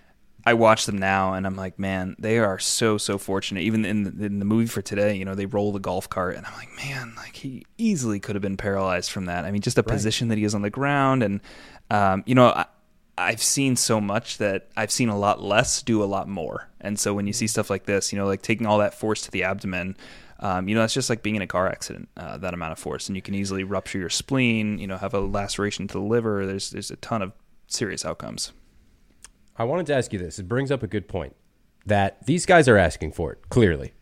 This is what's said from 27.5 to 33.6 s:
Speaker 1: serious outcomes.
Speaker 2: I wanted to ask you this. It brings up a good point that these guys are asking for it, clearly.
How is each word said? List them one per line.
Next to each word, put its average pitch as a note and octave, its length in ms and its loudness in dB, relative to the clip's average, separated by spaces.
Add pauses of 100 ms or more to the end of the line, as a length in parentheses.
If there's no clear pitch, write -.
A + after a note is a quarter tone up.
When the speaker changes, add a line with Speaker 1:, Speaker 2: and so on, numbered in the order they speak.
Speaker 1:
serious - 360 -4
outcomes. - 500 -8 (1040)
Speaker 2:
I A#2 80 -2
wanted D#3+ 220 -2
to C#3+ 80 2
ask B2 180 0
you G2+ 40 -4
this. F2 220 -8
It F#2 80 -10
brings C3 240 -2
up C#3 100 0
a A2 60 -2
good G2 200 -4
point D#2 280 -6 (500)
that G2+ 400 2
these E3+ 220 2
guys E3 200 8
are A2 100 10
asking D#2+ 340 4
for D#2+ 220 -4
it, - 160 -20
clearly. E2 520 4